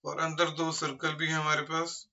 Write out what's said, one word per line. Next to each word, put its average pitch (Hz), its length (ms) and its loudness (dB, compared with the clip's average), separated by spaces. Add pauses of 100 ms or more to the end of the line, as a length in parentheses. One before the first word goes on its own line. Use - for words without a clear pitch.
और 160 140 -2
अंदर 160 300 2
दो 160 220 0
सर्कल 151 440 -2
भी 160 120 -2
है 160 60 0
हमारे 151 280 2
पास। 160 520 -2